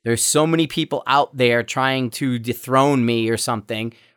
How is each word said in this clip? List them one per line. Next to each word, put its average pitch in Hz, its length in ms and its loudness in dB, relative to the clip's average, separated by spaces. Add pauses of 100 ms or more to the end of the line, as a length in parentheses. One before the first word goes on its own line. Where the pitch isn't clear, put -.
There's 117 200 0
so 151 240 2
many 165 180 2
people 143 400 -4
out 139 320 2
there 120 240 2
trying 131 500 -2
to 123 280 -2
dethrone 127 640 2
me 117 240 0
or 113 80 0
something, 113 560 -6 (240)